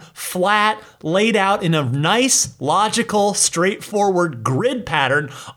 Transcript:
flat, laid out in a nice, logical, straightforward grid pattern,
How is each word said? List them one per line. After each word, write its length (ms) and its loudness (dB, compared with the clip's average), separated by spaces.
flat, 680 0
laid 320 2
out 280 2
in 120 2
a 80 2
nice, 760 0
logical, 760 0
straightforward 1080 0
grid 420 0
pattern, 440 0